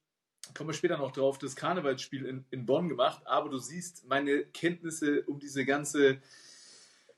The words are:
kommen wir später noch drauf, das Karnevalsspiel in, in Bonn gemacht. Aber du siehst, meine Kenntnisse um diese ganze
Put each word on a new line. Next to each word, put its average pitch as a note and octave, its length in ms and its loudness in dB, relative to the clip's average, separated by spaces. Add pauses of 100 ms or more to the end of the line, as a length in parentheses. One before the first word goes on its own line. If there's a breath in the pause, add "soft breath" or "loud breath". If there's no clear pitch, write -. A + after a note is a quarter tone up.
(540)
kommen D3+ 160 -8
wir D#3 40 -4
später E3 240 0
noch C3 140 -2
drauf, C3+ 260 2
das C3+ 180 -8
Karnevalsspiel C#3+ 720 -2
in, C3 240 -8
in C3 160 -8
Bonn D#3 240 2
gemacht. C3 360 0
Aber D3 240 2
du C3+ 100 -4
siehst, - 460 -12
meine C#3+ 400 2
Kenntnisse D#3+ 800 -2
um C#3+ 140 -4
diese C#3 240 -4
ganze C#3 580 4 (960 loud breath)